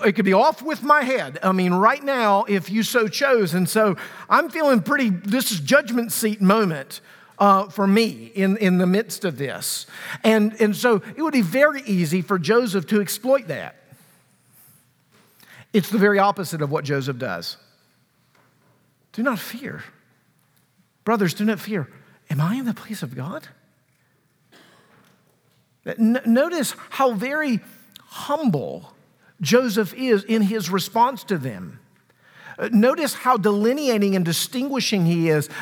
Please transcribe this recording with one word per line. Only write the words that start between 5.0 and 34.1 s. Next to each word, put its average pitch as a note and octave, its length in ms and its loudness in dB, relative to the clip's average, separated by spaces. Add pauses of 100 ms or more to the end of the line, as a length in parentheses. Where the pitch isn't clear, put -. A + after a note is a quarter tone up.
this G3+ 400 -2
is F3+ 100 -4
judgment A#3 520 0
seat G#3+ 280 -2
moment, F#3+ 600 2 (380)
uh, G3 300 4
for G3 180 -2
me F#3+ 480 0
in, F#3+ 240 0
in F#3 200 2
the F3+ 80 4
midst G3+ 400 -2
of D3 100 -4
this." A#2+ 480 -8 (400)
And, A3 340 2
and G#3 160 2
so G#3+ 280 0 (140)
it C#4 40 -8
would D#4 140 -2
be B3 80 4
very C4+ 400 2
easy F3+ 400 0
for F#3 160 -2
Joseph G3 480 0
to G#3 160 2
exploit B3+ 460 -2
that. G2+ 280 -10 (2000)
It's G3+ 160 2
the G#3+ 80 -2
very G3+ 200 4
opposite F#3+ 440 0
of C#3+ 80 -4
what D3+ 140 -4
Joseph C#3 340 -4
does. F#2 400 -8 (1500)
"Do A3 100 -4
not B3 160 0
fear. - 440 -12 (1200)
Brothers, G3+ 300 2
do G#3 100 -4
not G#3 160 0
fear. F#3+ 300 -6 (380)
Am D3 120 -2
I F3+ 160 0
in C4+ 80 -6
the A#3 100 -4
place - 280 -12
of B2+ 120 -10
God?" D#3+ 320 -10 (2500)
N-, A3+ 420 0
notice C#4+ 480 2 (160)
how C4 220 2
very C4 480 -2 (460)
humble D#3 880 -4 (460)
Joseph G#3 540 2
is A#3+ 300 0
in A3+ 180 0
his G3 280 -2
response A3+ 540 0
to F#3 140 -2
them. G2+ 420 -10 (800)
Uh, - 140 -4
notice C4 420 2
how B3+ 220 2
delineating G#3 800 0